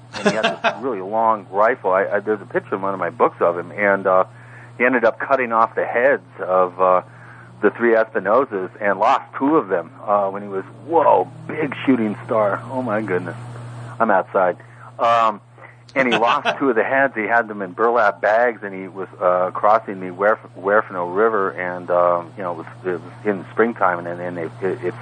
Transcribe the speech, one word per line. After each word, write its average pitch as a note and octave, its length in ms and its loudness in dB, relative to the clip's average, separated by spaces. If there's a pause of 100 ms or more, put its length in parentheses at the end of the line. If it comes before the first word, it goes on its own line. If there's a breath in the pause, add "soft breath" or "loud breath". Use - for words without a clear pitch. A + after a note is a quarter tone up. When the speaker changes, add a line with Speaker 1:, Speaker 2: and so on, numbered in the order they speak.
(140)
Speaker 1:
and - 140 -2
he G3+ 60 2
had A3 280 -2
this A3 120 0
Speaker 2:
<laughs> - 80 -12
Speaker 1:
really A#2+ 180 -4
long G#2+ 500 0
rifle. G#2 420 2
I, F#2+ 140 4
I, G#2 140 0
there's G#2+ 200 -2
a G2 60 -16
picture E3 300 -4
in F#2+ 60 -8
one G2 120 -4
of F#2 60 -8
my E2+ 100 -2
books C3 300 0
of F2 180 2
him, F2 140 -8
and, G2 340 0
uh, F#2 180 4 (520 loud breath)
he A#2+ 80 0
ended B2 200 2
up A2 140 2
cutting C3 320 -2
off A2+ 240 2
the E2 100 -2
heads B2+ 380 2 (160)
of, F#2 420 0
uh, F#2 220 4 (580 loud breath)
the G#2 100 2
three A2+ 260 2
Espinosas G#2+ 760 0 (100)
and G2 200 0
lost A#2+ 240 2 (120)
two C#3+ 200 2
of B2+ 100 0
them, E2+ 240 -4 (140)
uh, G2+ 260 0
when G2+ 120 -8
he G2+ 60 -10
was, F#2+ 140 -6 (240)
whoa, B2 420 4 (200)
big C#3+ 260 -4 (100)
shooting A2+ 400 2
star. G#2 420 0
Oh, B2+ 140 -6
my A2 220 -2
goodness. F2+ 340 -4 (640 loud breath)
I'm A2 140 2
outside. F#2 440 2 (440 loud breath)
Um, A#2 400 2 (560 loud breath)
and C3 100 2
he A#2 100 2
lost A#2 400 0
Speaker 2:
<laughs> - 40 -14
Speaker 1:
two C#3 100 4
of A2+ 60 0
the G#2+ 80 2
heads. C3 320 2
He G#2+ 80 -2
had A2+ 240 2
them G#2 120 -10
in F#2 120 -8
burlap A2 480 2
bags, A2 420 2
and G2+ 100 -8
he F#2+ 140 -8
was, F#2 220 -10 (120)
uh, F2+ 300 2
crossing G#2+ 480 2
the F#2 160 -8
Huerf-, G#2 240 2 (180)
Huerfano F#2+ 560 0
River, G2+ 380 0
and, F2+ 400 -6
um, F2 460 2
you G2 80 -10
know, F2 80 -6
it E2+ 60 -8
was, E2 80 -14 (180)
it F2+ 180 -4
was - 100 -18 (120)
in G2 260 -2
springtime, F#2+ 560 0
and F2 140 -8
then F2 160 -6
they, E2 80 -6 (200)
it, F#2 200 -4
it F2 180 -4